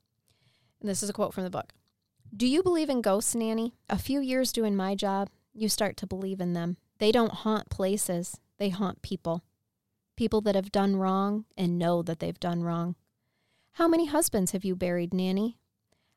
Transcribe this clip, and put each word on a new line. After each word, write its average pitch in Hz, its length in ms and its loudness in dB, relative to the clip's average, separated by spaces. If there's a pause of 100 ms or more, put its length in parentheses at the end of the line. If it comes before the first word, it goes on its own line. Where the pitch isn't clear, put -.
(800)
And 214 100 -8
this 196 140 -2
is 202 60 -4
a 208 40 -4
quote - 200 -2
from 190 100 -4
the 180 60 -4
book. 151 240 -8 (640)
"Do 233 120 2
you 302 160 4
believe 330 260 2
in 254 120 0
ghosts, 208 340 2
Nanny? 226 380 -2 (160)
A 196 80 0
few 277 240 -2
years 254 320 0
doing 214 240 0
my 190 180 0
job, 196 340 -2 (240)
you 214 140 -2
start 196 300 0
to 190 100 -10
believe 190 320 -6
in 175 140 -2
them. 170 240 -4 (200)
They 214 140 4
don't 233 220 4 (100)
haunt 214 260 0
places. 190 680 -2 (180)
They 202 120 -2
haunt 190 320 -2
people. 170 420 -4 (720)
People 220 260 2
that 208 140 2
have 196 160 0
done 196 240 2
wrong 196 480 0 (140)
and 175 200 0
know 170 240 2
that 165 180 -4
they've 170 200 -6
done 175 240 -2
wrong. 170 320 -2 (760)
How 330 160 4
many 330 160 4
husbands 285 480 0
have 190 100 -2
you 185 140 -2
buried, 175 360 -2
Nanny? 190 440 0 (600)